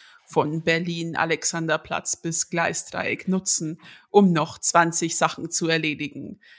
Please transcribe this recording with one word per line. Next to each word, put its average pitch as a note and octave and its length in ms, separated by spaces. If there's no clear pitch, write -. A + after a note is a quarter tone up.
von D#3 380
Berlin, E3 540
Alexanderplatz D#3+ 1040
bis - 280
Gleisdreieck - 760
nutzen, F#3 540
um G3 220
noch D#3 260
zwanzig E3 600
Sachen E3 320
zu - 160
erledigen? D3+ 720